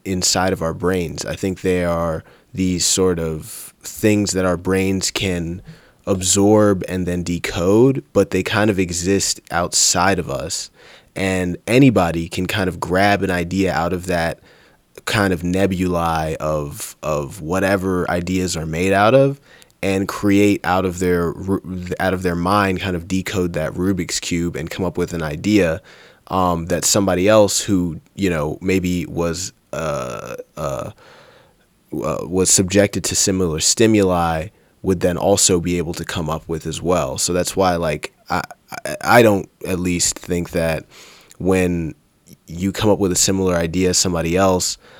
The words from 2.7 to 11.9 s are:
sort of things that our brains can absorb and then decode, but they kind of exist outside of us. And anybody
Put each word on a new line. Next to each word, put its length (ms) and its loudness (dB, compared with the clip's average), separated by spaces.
sort 320 2
of 640 -8
things 500 0
that 120 0
our 140 0
brains 520 0
can 520 -4
absorb 840 4
and 160 -2
then 180 -2
decode, 880 2
but 200 2
they 120 0
kind 260 2
of 80 0
exist 600 0
outside 680 2
of 100 -8
us. 400 -8
And 400 -2
anybody 640 4